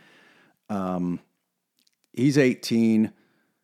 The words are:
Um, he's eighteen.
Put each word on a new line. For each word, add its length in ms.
Um, 520
he's 260
eighteen. 760